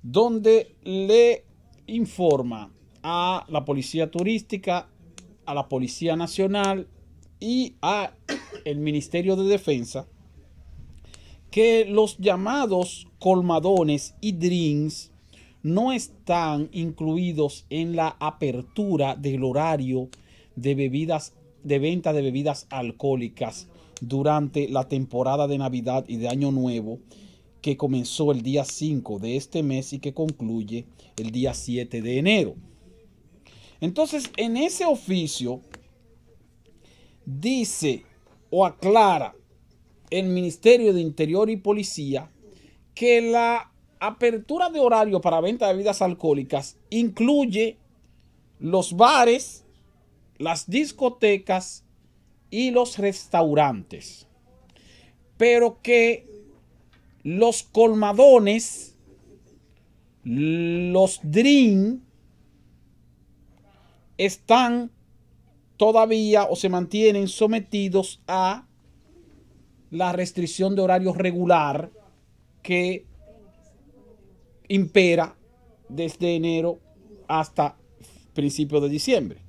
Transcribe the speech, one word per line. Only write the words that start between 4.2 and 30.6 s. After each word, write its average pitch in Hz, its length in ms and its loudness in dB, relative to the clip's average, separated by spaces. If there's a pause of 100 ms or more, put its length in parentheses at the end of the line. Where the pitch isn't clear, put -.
a 147 80 -10
la 143 160 -6
Policía 139 480 -4
Nacional 196 720 -2 (560)
y 254 380 -2
a 196 320 -2 (500)
el 147 140 -6
Ministerio 151 560 -2
de 190 140 0
Defensa 135 580 -2 (1400)
que 226 340 4
los 208 340 0
llamados 190 920 -2 (100)
colmadones 175 1000 2
y 214 100 -4
drinks 160 800 -2 (500)
no 202 300 0
están 160 800 -4
incluidos 160 1000 -4
en 165 280 -6
la 160 240 -2
apertura 143 960 -4
del 135 260 -4
horario 131 680 -2 (460)
de 131 220 -4
bebidas, 151 580 -4 (300)
de 139 160 0
venta 160 320 -2
de 147 100 0
bebidas 139 480 -4
alcohólicas 123 960 -6 (340)
durante 143 680 -2
la 127 180 -2
temporada 131 640 -2
de 139 100 -2
Navidad 127 480 -4
y 117 120 -8
de 117 100 -4
Año 139 240 -2
Nuevo, 123 480 -4 (600)
que 143 160 -4
comenzó 135 540 -2
el 127 120 -2
día 135 220 -2
cinco 135 540 -6
de 113 160 -6
este 147 300 -6
mes 131 280 -4
y 139 60 -10
que 135 160 -10
concluye 117 680 -6 (320)